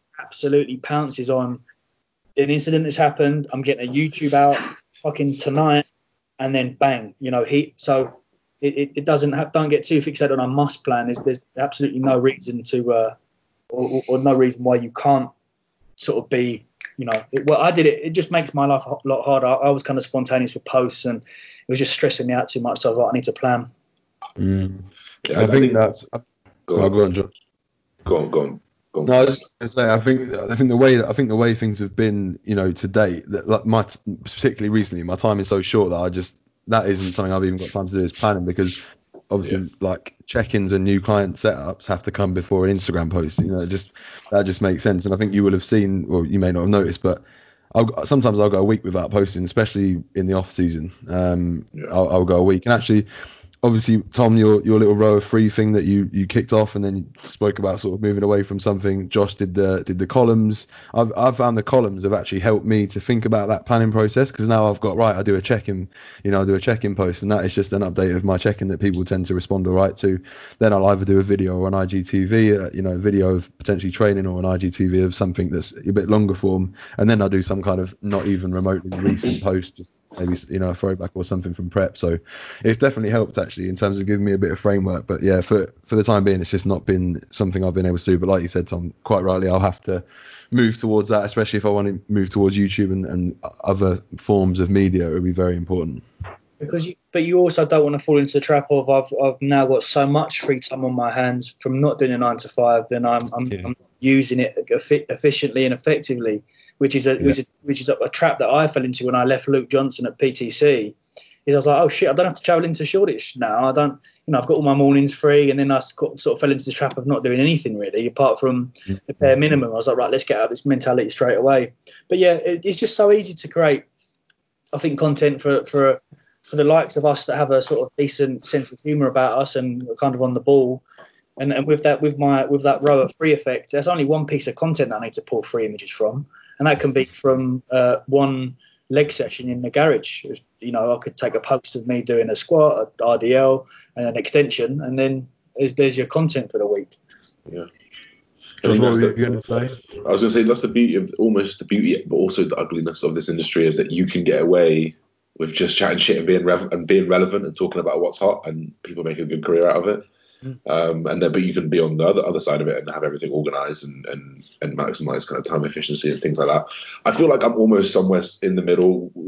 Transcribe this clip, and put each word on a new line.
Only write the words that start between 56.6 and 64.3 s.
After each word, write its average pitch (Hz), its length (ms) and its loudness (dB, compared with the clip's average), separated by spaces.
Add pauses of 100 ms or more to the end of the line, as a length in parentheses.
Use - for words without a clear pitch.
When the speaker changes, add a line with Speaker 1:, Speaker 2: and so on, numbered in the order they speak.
Speaker 2:
and 101 80 -4
then 98 260 -6 (120)
spoke - 360 -2
about 95 220 -4
sort 95 140 -4
of 104 80 -6
moving 101 200 0
away 104 200 2
from 98 180 -6
something. 98 480 -2
Josh 101 280 0
did 92 180 -4
the, 95 300 2
did 92 140 -6
the 92 80 -2
columns. 113 600 2 (260)
I've, 113 240 0
I've 123 220 2
found 120 180 2
the 107 60 -2
columns 101 400 0
have 98 100 0
actually 95 280 -4
helped 107 260 0
me 107 220 2
to 101 120 -8
think 117 240 0
about 107 240 0
that 110 160 -2
planning 113 260 2
process, 110 400 2